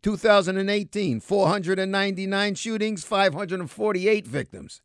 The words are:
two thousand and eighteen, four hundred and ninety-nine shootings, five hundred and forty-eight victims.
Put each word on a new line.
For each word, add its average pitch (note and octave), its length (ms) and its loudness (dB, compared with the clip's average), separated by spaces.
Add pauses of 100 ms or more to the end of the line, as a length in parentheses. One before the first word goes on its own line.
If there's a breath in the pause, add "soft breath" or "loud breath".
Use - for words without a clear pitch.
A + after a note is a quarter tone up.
two G3+ 160 -2
thousand F#3+ 400 4
and G3 120 -2
eighteen, G3 520 -2
four G3 260 2
hundred F#3 320 0
and F#3+ 120 -2
ninety-nine G3 640 0
shootings, G#3+ 480 -4
five G3 320 2
hundred F#3 260 -6
and D#3 80 -8
forty-eight G#3 580 0
victims. - 580 -10